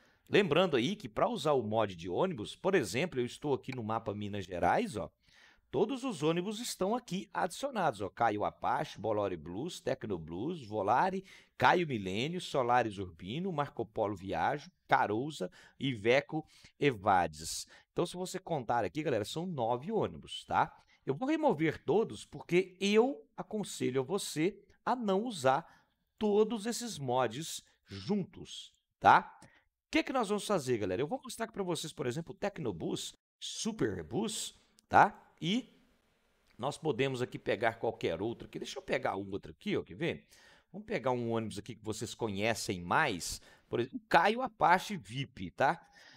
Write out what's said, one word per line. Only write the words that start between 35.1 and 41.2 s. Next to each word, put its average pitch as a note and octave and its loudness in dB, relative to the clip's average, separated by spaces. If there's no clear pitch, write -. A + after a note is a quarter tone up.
E G#3 0
nós C3+ -4
podemos C3 0
aqui - -6
pegar A2+ 0
qualquer G2 -2
outro A2+ -4
aqui. D#3+ -12
Deixa - -10
eu - -10
pegar B2+ -2
um G2 -6
outro F2 -8
aqui, F3+ -4
ó, G2 -2
quer E2 -16
ver? C3+ -6
Vamos G#3 -12
pegar C3 -2
um A#2+ -2